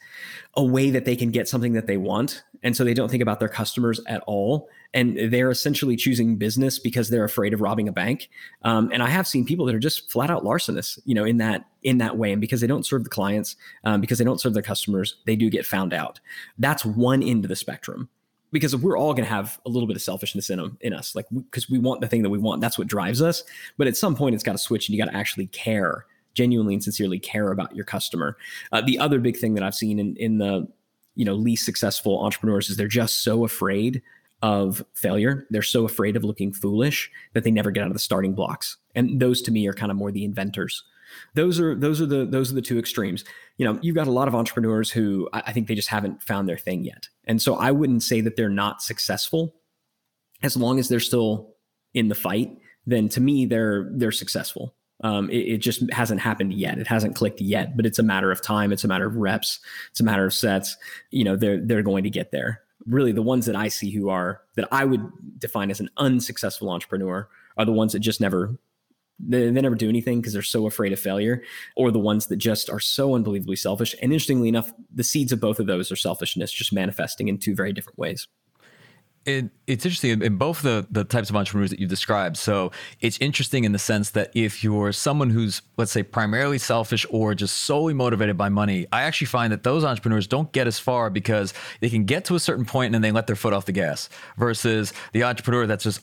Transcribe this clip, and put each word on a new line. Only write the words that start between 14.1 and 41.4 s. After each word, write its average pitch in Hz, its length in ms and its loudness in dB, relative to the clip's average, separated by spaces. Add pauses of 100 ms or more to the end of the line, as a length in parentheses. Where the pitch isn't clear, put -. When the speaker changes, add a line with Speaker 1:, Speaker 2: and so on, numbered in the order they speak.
Speaker 1:
they 117 80 4
don't 127 160 2
serve 117 140 0
their 104 80 0
customers, 101 600 -2
they 110 100 2
do 110 160 4
get - 160 -2
found 95 260 -2
out. 78 260 -6 (380)
That's 139 260 0
one 120 380 4
end 113 240 2
of 90 40 -6
the 92 60 -2
spectrum. - 540 -10 (440)
Because 147 220 0
we're 135 220 2
all 147 160 2
gonna 110 160 0
have 104 360 -4
a 123 40 -6
little 120 180 0
bit 104 80 -2
of 92 60 -8
selfishness 95 480 -6
in 92 100 -2
'em, 85 220 -8
in 117 100 -4
us, - 240 -8
like, - 160 -6
we, 127 100 -4 (100)
'cause - 180 -6
we 127 100 2
want 123 220 0
the 120 80 -4
thing 117 120 2
that 101 80 2
we 104 80 0
want. 98 220 0
That's - 180 -2
what 95 80 -4
drives 104 360 0
us. 165 240 0 (320)
But 139 100 2
at 120 80 0
some 190 180 0
point, 127 220 2
it's 104 80 -6
gotta 104 140 -2
switch, - 320 -2
and 104 40 0
you 107 80 0
gotta 101 140 -2
actually 101 320 -4
care, 101 580 -2 (280)
genuinely 117 400 4
and 101 100 0
sincerely 98 340 -2
care 104 340 -2
about 95 220 -4
your 101 120 -8
customer. 85 500 -4 (380)
Uh, 113 80 4
the 127 180 2
other 143 200 4
big 117 180 0
thing 110 160 0
that 101 100 2
I've 98 100 -2
seen 107 260 0
in, 101 180 -2
in 110 220 0
the, 98 280 0 (480)
you 123 80 0
know, 101 100 2
least 117 300 0
successful - 600 0
entrepreneurs 104 440 0
is 95 60 -4
they're 101 140 -2
just 113 340 0
so 117 220 2
afraid 110 560 -2 (400)
of 101 420 0 (120)
failure. 110 540 0
They're 107 120 0
so 113 240 2
afraid 107 320 0
of 110 80 -2
looking 101 260 -2
foolish 107 580 0 (240)
that 113 120 0
they 117 60 4
never 104 200 2
get 101 120 0
out 95 40 -2
of 92 60 -2
the - 60 -4
starting 95 340 0
blocks. - 420 -4 (200)
And 127 260 2
those 123 220 4
to 120 80 -2
me 107 160 2
are 98 60 -2
kind 104 180 -4
of 98 60 -2
more 101 140 -4
the 101 140 -4
inventors. 101 580 -4 (500)
Those 170 260 2